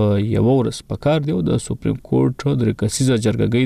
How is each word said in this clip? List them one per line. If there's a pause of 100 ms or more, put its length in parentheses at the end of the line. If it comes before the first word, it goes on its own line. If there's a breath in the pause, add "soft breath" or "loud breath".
په
یوه
ورځ (140)
پکار
دی
او (120)
د
سپریم
کورټ
درې (120)
کسیزه
جرګه